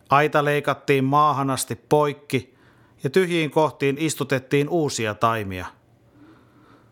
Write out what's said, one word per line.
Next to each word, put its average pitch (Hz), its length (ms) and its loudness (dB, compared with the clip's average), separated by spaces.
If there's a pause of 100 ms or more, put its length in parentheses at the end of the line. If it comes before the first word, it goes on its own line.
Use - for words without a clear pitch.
Aita 147 360 2
leikattiin 143 580 0
maahan 139 460 2
asti 131 260 -4
poikki 143 840 -2 (460)
ja 139 60 -4
tyhjiin 170 420 0
kohtiin 139 480 0
istutettiin 143 680 -2
uusia 127 460 -2
taimia. 101 500 -2 (1300)